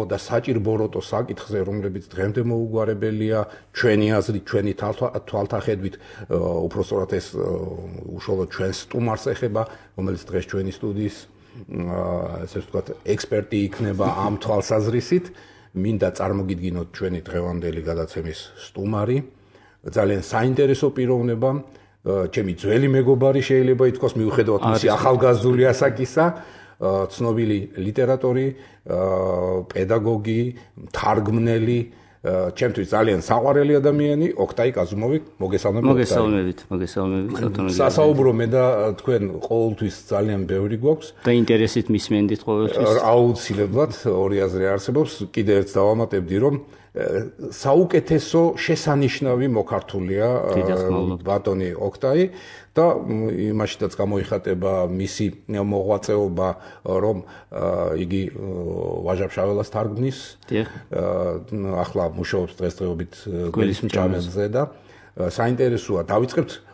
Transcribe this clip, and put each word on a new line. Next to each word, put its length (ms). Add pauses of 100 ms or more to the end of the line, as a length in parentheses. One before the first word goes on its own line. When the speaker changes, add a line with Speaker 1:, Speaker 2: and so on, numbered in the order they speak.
Speaker 1:
და 120
საჭირბოროტო 880
საკითხზე, 560
რომლებიც 480
დღემდე 400
მოუგვარებელია, 920 (300)
ჩვენი 400
აზრით, 360
ჩვენი 280
თალთვა-, 460
თვალთახედვით, 760
ა, 440 (240)
უფრო 180
სწორად 300
ეს, 240
ა, 160 (560)
უშუალოდ 400
ჩვენ 240
სტუმარს 560
ეხება, 340 (300)
რომელიც 320
დღეს 240
ჩვენი 240
სტუდიის, 460 (640)
ა, 640
ესე 160
ვთქვათ, 240 (140)
ექსპერტი 580
იქნება 560
ამ 240
თვალსაზრისით. 1120 (220)
მინდა 380
წარმოგიდგინოთ 800
ჩვენი 280
დღევანდელი 640
გადაცემის 560 (180)
სტუმარი. 600 (640)
ძალიან 400
საინტერესო 680
პიროვნება, 600
ა, 640 (180)
ჩემი 240
ძველი 340
მეგობარი 540
შეიძლება 480
ითქვას, 240
მიუხედავად 480
მისი 240
Speaker 2:
არის. 80
Speaker 1:
ახალგაზრდული 680
ასაკისა, 600
ა, 640 (200)
ცნობილი 480 (140)
ლიტერატორი, 760
ა, 520 (640)
პედაგოგი, 800 (380)
მთარგმნელი, 1000 (440)
ა, 260
ჩემთვის 400
ძალიან 320
საყვარელი 540
ადამიანი, 560
ოქტაი 420
კაზუმოვი. 440 (160)
მოგესალმებით, 520
ოქტაი. 80
Speaker 2:
მოგესალმებით, 720
მოგესალმებით, 680
ბატონო 380
Speaker 1:
სასაუბრო 640
Speaker 2:
გიორგი. 80
Speaker 1:
მე 100
და 140 (300)
თქვენ 300 (140)
ყოველთვის 580 (100)
ძალიან 380
ბევრი 340
გვაქვს. 300 (120)
Speaker 2:
და 120
ინტერესით 540
მისმენდით 560
ყოველთვის. 480
Speaker 1:
ა, 140
აუცილებლად, 880 (180)
ორი 300
აზრი 260
არსებობს. 460 (160)
კიდევ 280
ერთს 180
დავამატებდი, 640
რომ, 180
ა, 500 (440)
საუკეთესო 920 (120)
შესანიშნავი 920
მოქართულია, 800
ა, 280
Speaker 2:
დიდად 260
მადლობთ. 400
Speaker 1:
ბატონი 520
ოქტაი 500 (480)
და, 200
მ, 400 (240)
იმაშიდაც 400
გამოიხატება 800 (140)
მისი 400 (160)
მოღვაწეობა, 1080 (320)
რომ, 420
ა, 720
იგი, 280
ა, 260 (540)
ვაჟა 240
ფშაველას 440
თარგმნის. 480 (220)
Speaker 2:
დიახ. 260 (200)
Speaker 1:
ა, 160 (760)
ახლა 320
მუშაობს 440
დღესდღეობით, 600
ა, 160 (160)
Speaker 2:
გველის 320
Speaker 1:
გველის 40
მჭამელზე 640
და, 160
ა, 680
საინტერესოა. 720
დავიწყებთ 480 (220)